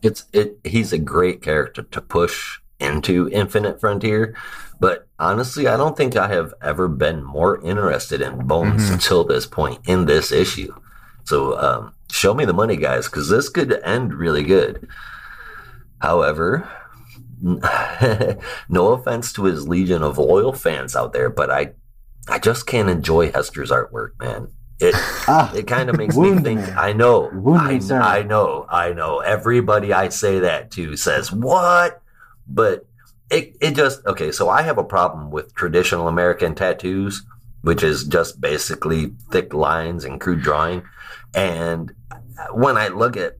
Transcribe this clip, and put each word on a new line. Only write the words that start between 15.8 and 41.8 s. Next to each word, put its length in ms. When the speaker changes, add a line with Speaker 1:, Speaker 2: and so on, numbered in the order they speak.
Speaker 1:
However, 680
<laughs> 0
no 1500
offense 420
to 100
his 240
legion 340
of 140
loyal 380
fans 420
out 160
there, 160
but 220
I, 220
I 100
just 280
can't 220
enjoy 440
Hester's 380
artwork, 480
man. 300
It, 140
Speaker 3:
Ah, 260
Speaker 1:
it 120
kinda 260
makes 240
me 140
Speaker 3:
wound 140
Speaker 1:
think, 160
Speaker 3:
me. 120
Speaker 1:
I 220
know, 400
Speaker 3:
Wound 320
me, 80
Speaker 1:
I, 60
Speaker 3:
sir. 200
Speaker 1:
I 220
know, 480
I 240
know. 240
Everybody 720
I 160
say 320
that 320
to 240
says, 340
"What?" 680
But 380
it, 300
it 160
just, 300
okay, 260
so 160
I 140
have 160
a 60
problem 460
with 240
traditional 540
American 460
tattoos, 680
which 240
is 200
just 360
basically 720
thick 240
lines 500
and 160
crude 220
drawing. 400
And 580